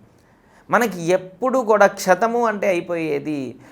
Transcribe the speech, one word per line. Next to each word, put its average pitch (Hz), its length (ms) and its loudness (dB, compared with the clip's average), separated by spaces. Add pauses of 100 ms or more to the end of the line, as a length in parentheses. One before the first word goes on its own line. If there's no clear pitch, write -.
(720)
మనకి 185 320 0
ఎప్పుడు 185 560 -2
కూడా 208 280 4
క్షతము 226 600 0
అంటే 208 220 -2
అయిపోయేది, 151 880 -4 (140)